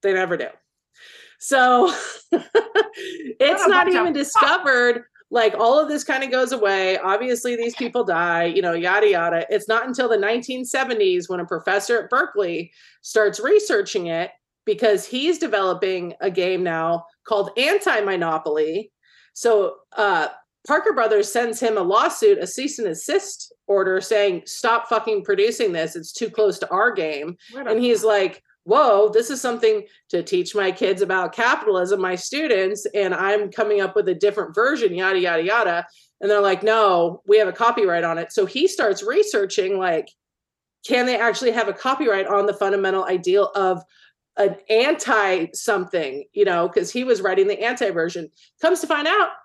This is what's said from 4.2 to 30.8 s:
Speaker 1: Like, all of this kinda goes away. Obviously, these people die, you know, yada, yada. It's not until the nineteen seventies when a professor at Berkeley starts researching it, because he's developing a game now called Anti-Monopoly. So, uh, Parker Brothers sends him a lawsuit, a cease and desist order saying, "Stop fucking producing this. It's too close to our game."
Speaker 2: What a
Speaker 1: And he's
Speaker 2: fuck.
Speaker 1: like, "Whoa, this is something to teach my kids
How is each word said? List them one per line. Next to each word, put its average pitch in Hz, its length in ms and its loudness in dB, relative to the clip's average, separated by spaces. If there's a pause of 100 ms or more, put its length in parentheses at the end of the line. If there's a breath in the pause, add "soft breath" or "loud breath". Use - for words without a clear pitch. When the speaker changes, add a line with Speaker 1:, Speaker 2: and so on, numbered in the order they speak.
Speaker 1:
Like, 220 280 2
all 233 200 4
of 302 100 2
this 294 160 -4
kinda 269 240 -2
goes 254 240 0
away. 196 460 0
Obviously, 240 580 -2
these 233 180 -4
people 240 300 -4
die, 170 400 0
you 175 180 0
know, 175 120 -2
yada, 185 360 2
yada. 170 400 0
It's - 160 -2
not 233 200 0
until 254 220 -2
the 226 80 2
nineteen 240 480 -2
seventies 214 640 -2
when 180 120 -4
a 170 60 -6
professor 196 580 -2
at - 60 -10
Berkeley 196 640 -2 (300 soft breath)
starts 208 380 0
researching 220 680 2
it, 165 240 -4 (340)
because 208 400 2
he's 294 340 -2
developing 185 840 -2
a 190 100 -2
game 180 320 -2
now 170 440 -2 (180)
called 202 340 -2
Anti-Monopoly. 185 1300 -2 (400 soft breath)
So, 208 440 0 (200)
uh, 190 320 0 (380)
Parker 349 260 0
Brothers 214 380 2
sends 233 300 -4
him 220 160 0
a 196 60 0
lawsuit, 208 560 4
a 185 80 -6
cease 277 320 -8
and 220 100 -4
desist - 640 -6 (140)
order 190 340 2
saying, 202 460 0
"Stop 226 420 -2
fucking 220 360 -2
producing 208 480 0
this. 160 240 -4
It's 165 160 -14
too 226 180 -6
close 202 300 0
to - 100 -6
our 214 220 2
game." 160 440 -6 (160 loud breath)
Speaker 2:
What 254 140 -12
a 220 40 -4
Speaker 1:
And 220 100 0
he's 240 200 2
Speaker 2:
fuck. 214 80 0
Speaker 1:
like, 190 340 0 (220)
"Whoa, 214 460 4
this 240 200 0
is 254 100 -6
something 226 440 0 (240 soft breath)
to 170 160 -4
teach 180 320 -2
my 196 160 0
kids 190 300 -2